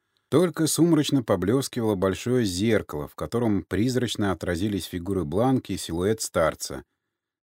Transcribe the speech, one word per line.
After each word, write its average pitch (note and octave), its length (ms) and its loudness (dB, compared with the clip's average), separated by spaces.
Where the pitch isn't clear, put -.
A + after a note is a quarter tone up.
Только D#3+ 380 2
сумрачно D3+ 560 4
поблескивало A2 720 2
большое F#2+ 500 0
зеркало, F#2 600 0
в - 80 -18
котором G2+ 480 -2
призрачно A2 680 0
отразились F2+ 540 -2
фигуры F2+ 400 -4
Бланки A2 480 0
и F2+ 40 -6
силуэт F2+ 440 -2
старца. D2+ 640 -2